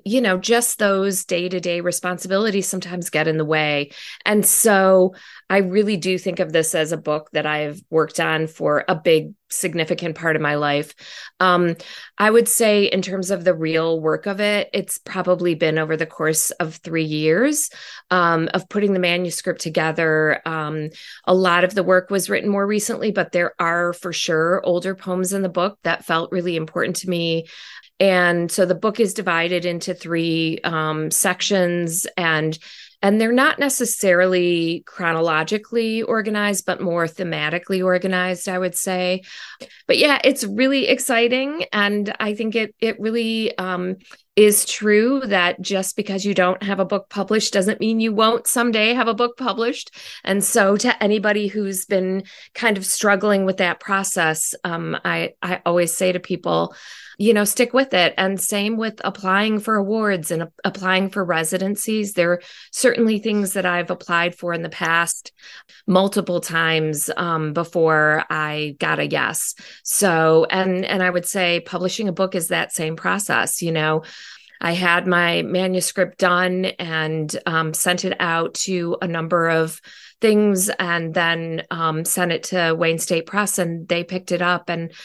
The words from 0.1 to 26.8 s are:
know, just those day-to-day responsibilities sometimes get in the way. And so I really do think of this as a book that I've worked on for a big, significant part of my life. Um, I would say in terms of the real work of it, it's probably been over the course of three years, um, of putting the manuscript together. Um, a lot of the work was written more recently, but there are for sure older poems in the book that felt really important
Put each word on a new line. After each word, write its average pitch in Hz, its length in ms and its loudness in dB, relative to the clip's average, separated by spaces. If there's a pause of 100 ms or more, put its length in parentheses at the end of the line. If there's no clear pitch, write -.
know, 190 160 2
just 233 420 0
those 196 460 2
day-to-day 175 560 -2
responsibilities 180 880 -2
sometimes 175 400 -6
get 156 200 0
in 156 100 0
the 156 60 0
way. 151 480 0 (340)
And 208 180 4
so 190 720 4 (340)
I 190 100 4
really 202 380 2
do 180 220 -2
think 175 220 -4
of 160 120 -2
this 160 220 0
as 156 160 0
a 170 60 -4
book 151 360 -4
that 151 140 -2
I've 151 420 -4
worked 160 300 0
on 160 300 0
for 151 400 0
a 180 80 2
big, 156 380 2 (140)
significant 165 680 -4
part 160 200 0
of 156 60 -2
my 147 120 0
life. 147 400 -2 (460)
Um, 180 340 4 (440)
I 208 120 4
would 226 180 6
say 208 360 4
in 190 180 0
terms 185 300 -4
of 175 100 -4
the 175 120 4
real 160 460 0
work 156 260 -2
of 196 140 -4
it, 208 320 0
it's - 260 -4
probably 175 580 0
been 156 220 2
over 156 180 -2
the 160 100 -2
course 160 460 -2
of 160 240 -6
three 165 280 -4
years, 156 640 2 (420)
um, 170 420 4
of 185 140 -2
putting 202 240 0
the 185 80 0
manuscript 175 600 -2
together. 156 840 0
Um, 156 440 -6 (340)
a 185 100 4
lot 180 300 4
of 185 100 2
the 196 80 0
work 185 280 2
was 196 200 -2
written 202 180 0
more 196 180 0
recently, 208 440 -2
but 185 220 -2
there 175 260 0
are 175 340 0
for 175 200 -10
sure 165 520 0
older 180 300 0
poems 185 380 -4
in 196 100 -2
the 185 60 -2
book 175 340 -2
that 170 220 -2
felt 165 260 -2
really 175 240 -2
important 160 420 -4